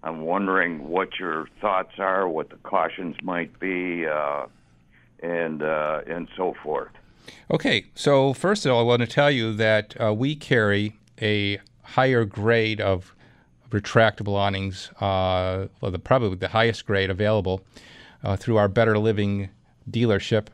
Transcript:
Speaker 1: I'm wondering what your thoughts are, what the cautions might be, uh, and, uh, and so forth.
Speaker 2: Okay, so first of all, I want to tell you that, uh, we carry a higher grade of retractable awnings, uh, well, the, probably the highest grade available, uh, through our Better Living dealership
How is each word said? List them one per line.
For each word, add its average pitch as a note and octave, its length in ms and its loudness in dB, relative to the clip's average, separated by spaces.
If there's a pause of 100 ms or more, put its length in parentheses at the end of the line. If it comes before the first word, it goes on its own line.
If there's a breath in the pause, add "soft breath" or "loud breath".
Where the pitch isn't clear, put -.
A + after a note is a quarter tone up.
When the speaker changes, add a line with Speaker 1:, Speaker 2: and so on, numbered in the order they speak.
Speaker 1:
I'm D#2+ 180 -8
wondering F2 680 -2
what F#2 300 -2
your D#2+ 280 -6 (120)
thoughts F#2+ 380 -2
are, F#2+ 320 0
what D#2 220 -6
the - 60 -20
cautions E2 640 -4
might F2 360 -6
be, F2+ 460 -4
uh, D2 400 -4 (760 soft breath)
and, E2 420 -6
uh, D#2 440 -2
and E2+ 200 -8 (100)
so F2+ 260 -4
forth. D2+ 280 -6 (600 loud breath)
Speaker 2:
Okay, D#3 420 0
so C#3 400 2
first G3+ 320 0
of C#3 60 2
all, A#2+ 80 4
I A#2 40 4
want A#2+ 180 4
to A2+ 60 0
tell C#3+ 220 2
you A2+ 260 0
that, A2 460 2
uh, A2 120 2
we C3+ 220 -2
carry G#2+ 580 2 (280)
a G#2 380 0 (240)
higher B2+ 420 2
grade A2 540 0
of F#2+ 340 -2 (560 soft breath)
retractable G#2+ 680 2
awnings, G2 540 -2 (120)
uh, F#2 680 0 (140)
well, G2+ 100 -4
the, F2+ 80 -6
probably A2 360 2
the F#2+ 120 -6
highest A2+ 380 0
grade G2 240 0
available, F#2+ 520 0 (640 loud breath)
uh, G2+ 120 0
through A2+ 220 2
our G#2 100 6
Better A2 300 4
Living G2+ 520 0 (420)
dealership A2 640 2